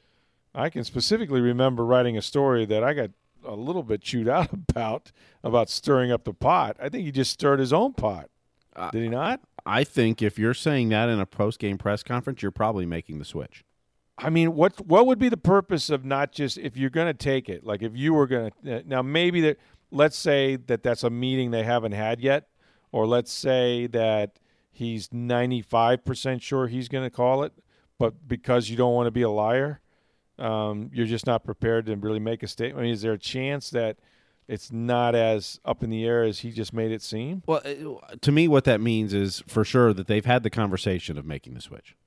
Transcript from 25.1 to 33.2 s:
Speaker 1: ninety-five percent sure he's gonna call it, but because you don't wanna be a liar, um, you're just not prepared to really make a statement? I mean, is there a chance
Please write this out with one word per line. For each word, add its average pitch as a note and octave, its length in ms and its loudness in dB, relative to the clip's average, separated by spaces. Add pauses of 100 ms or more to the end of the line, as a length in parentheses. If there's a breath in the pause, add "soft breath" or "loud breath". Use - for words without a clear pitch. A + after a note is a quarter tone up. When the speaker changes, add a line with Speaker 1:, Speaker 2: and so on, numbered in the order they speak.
Speaker 1:
ninety-five A#2+ 920 0
percent C3 380 -6
sure C3 240 -2
he's A#2+ 220 -6
gonna C3 220 -4
call B2+ 320 0
it, D#3 100 -6 (460)
but A2+ 300 -2
because A#2+ 400 0
you A#2 80 -8
don't B2 180 4
wanna A#2+ 160 2
be A#2+ 120 0
a A2+ 80 2
liar, B2 500 0 (580)
um, G#2+ 540 -4
you're A#2 140 -2
just A2+ 200 -4
not A#2 180 0
prepared A2+ 420 0
to A2 100 -4
really G#2+ 220 -4
make A2 240 -4
a G#2+ 60 -10
statement? C3+ 320 -6
I - 20 -4
mean, A#2 100 0
is G#2 100 -6
there A2 100 0
a G#2 60 -4
chance C3+ 520 -6